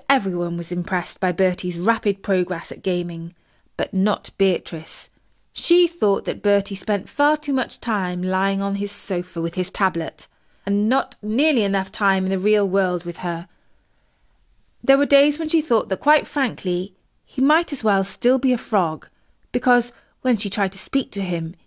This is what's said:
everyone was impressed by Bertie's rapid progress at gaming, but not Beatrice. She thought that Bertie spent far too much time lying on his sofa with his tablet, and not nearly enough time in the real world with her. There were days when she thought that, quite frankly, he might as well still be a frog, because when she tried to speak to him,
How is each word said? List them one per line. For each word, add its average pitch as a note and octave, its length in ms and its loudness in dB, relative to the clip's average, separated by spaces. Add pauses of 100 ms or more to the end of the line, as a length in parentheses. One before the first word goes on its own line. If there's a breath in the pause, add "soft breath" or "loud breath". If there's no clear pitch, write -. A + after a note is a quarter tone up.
everyone F3 480 0
was E3+ 140 -6
impressed F3+ 480 -4
by F#3 140 0
Bertie's F3+ 480 0
rapid G#3 420 0
progress F3+ 480 -2
at - 140 -12
gaming, F3 500 -4 (420)
but - 160 -2
not F#3+ 460 0
Beatrice. - 720 -2 (460)
She F4 320 4
thought G3+ 380 0
that - 160 -4
Bertie G3+ 340 2
spent G3+ 360 -4
far D4 260 2
too C#4+ 160 -6
much - 260 -2
time F3+ 440 -2
lying G3 400 0
on G3 140 -2
his G3 140 -4
sofa - 480 -4
with E3 160 -4
his F3+ 160 -2
tablet, F3 560 -4 (380)
and G3+ 240 0
not - 320 0
nearly A#3+ 420 2
enough G3 300 0
time F#3+ 320 2
in F#3+ 60 0
the F#3+ 80 0
real G#3 280 4
world F3+ 380 0
with E3+ 140 -6
her. E3+ 300 -6 (1300)
There C4+ 140 6
were C#4+ 80 2
days C#4+ 340 4
when D#4 120 -4
she D#4+ 100 4
thought A#3+ 300 0
that, F#3 100 -2
quite D4 260 2
frankly, F#3 680 -2 (280)
he - 200 -6
might D#4 280 2
as B3+ 140 -4
well G3 180 2
still B3 360 0
be B3+ 160 2
a - 20 2
frog, F3 520 -2 (440)
because B3 400 2 (300 soft breath)
when B3 160 2
she G3+ 100 -4
tried F#3+ 240 -2
to - 60 -8
speak - 320 -2
to G3+ 100 -6
him, E3+ 340 -4 (120)